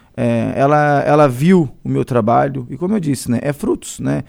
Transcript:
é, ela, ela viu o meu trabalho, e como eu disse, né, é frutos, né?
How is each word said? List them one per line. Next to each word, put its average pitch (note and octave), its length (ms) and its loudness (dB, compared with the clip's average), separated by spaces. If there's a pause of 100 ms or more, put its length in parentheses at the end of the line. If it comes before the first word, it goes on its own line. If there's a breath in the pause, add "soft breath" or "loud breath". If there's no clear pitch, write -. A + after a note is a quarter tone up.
(160 soft breath)
é, A#2 400 -2
ela, D3 480 2
ela D3 240 4
viu D3+ 400 2 (160)
o - 60 -8
meu C3+ 120 0
trabalho, B2 680 0
e C3 80 -12
como F3+ 160 -4
eu G#3+ 60 -2
disse, C#3 300 -4
né, A2+ 120 0
é C#3+ 100 -4
frutos, - 480 -6
né? C#3 280 -4